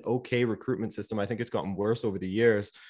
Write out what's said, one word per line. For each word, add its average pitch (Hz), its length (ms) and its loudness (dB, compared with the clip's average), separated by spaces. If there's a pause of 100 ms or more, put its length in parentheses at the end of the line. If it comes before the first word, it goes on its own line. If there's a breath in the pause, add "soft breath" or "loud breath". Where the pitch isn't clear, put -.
okay 123 380 0
recruitment 110 500 -2
system. 104 260 -4
I 101 60 0
think 107 140 -4
it's 117 100 -6
gotten 95 260 -4
worse 107 280 0
over 98 160 -2
the 92 80 -4
years, 104 460 4 (160 loud breath)